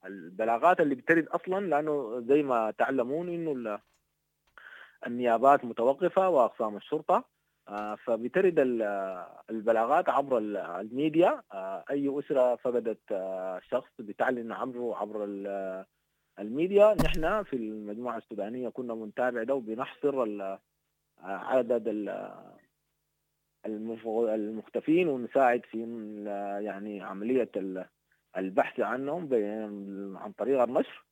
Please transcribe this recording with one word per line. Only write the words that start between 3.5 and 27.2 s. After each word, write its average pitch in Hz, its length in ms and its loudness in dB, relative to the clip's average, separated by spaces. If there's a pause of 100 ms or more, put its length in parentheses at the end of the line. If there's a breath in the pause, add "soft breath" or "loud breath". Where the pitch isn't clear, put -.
ال-، 113 260 -6 (1300 loud breath)
النيابات 123 580 6
متوقفة 139 640 2
وأقسام 117 480 2
الشرطة، 156 480 -2 (440)
آه، 104 360 -6
فبترد 127 540 2
ال-، 101 680 0 (240)
البلاغات 113 580 2
عبر 131 300 2
ال-، 107 180 -2
الميديا. 147 880 2 (100)
آه، 95 380 -8
أي 139 280 -2
أسرة 127 380 2
فقدت، 117 560 -2
آه، 95 480 -6 (100)
شخص 127 280 -4
بتعلن 117 540 -2
عبره 120 440 -4
عبر 107 280 -4
ال-، 98 600 -6 (540)
الميديا. 185 680 6
نحن 180 380 2
في 139 140 -6
المجموعة 110 600 -6
السودانية 113 520 -8
كنا 120 260 -8
بنتابع 117 480 -4
ده 127 120 -2
وبنحصر 131 680 -2
ال-، 104 200 -2
آه، 95 160 -8 (680)
عدد 113 640 0
ال-، 101 460 -6 (1300)
المف-، 110 400 -8
المختفين 110 1000 0
ونساعد 123 520 2 (100)
في 113 140 -6
ال-، 104 800 -8
يعني 101 380 -8
عملية 104 540 0